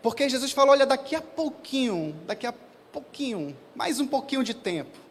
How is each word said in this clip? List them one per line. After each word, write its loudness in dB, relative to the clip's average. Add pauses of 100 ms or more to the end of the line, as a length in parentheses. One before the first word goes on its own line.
Porque 2
Jesus -2
falou: 6
"Olha, 8
daqui 0
a -2
pouquinho, -2 (140)
daqui -6
a -4 (380)
pouquinho, -6 (200)
mais 0
um 2
pouquinho 0
de -2
tempo -4 (120)